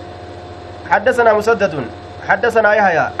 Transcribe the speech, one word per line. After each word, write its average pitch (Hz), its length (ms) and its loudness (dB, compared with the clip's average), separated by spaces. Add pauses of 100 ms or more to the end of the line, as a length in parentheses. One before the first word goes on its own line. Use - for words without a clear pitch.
(920)
حدثنا 226 420 2
مسدد، 208 420 2 (540)
حدثنا 208 460 4
يحيى 175 360 2 (100)